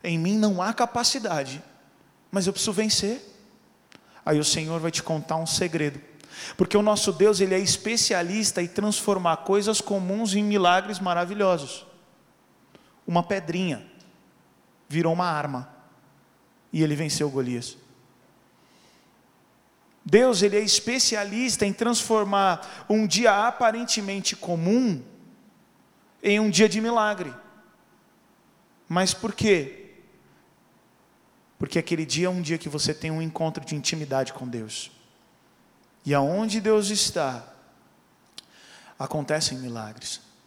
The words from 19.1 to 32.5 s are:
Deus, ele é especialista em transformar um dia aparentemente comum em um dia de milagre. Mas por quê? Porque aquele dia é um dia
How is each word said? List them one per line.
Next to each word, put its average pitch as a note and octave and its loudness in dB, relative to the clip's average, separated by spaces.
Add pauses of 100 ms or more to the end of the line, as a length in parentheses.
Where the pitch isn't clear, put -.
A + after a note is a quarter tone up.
Deus, A3 6
ele G3+ 4
é G#3+ 2
especialista A3 0
em G3 0
transformar G3+ 0
um G#3+ 2
dia G#3 4
aparentemente A3 -2
comum F3 0 (1200)
em G#3 4
um G#3+ 4
dia G3+ 6
de G#3 0
milagre. G#3 0 (1600)
Mas F3+ 0
por - -6
quê? F3+ 0 (1700)
Porque - -2
aquele D#3+ -2
dia D3 -2
é F#3 0
um F3+ -4
dia D#3+ -4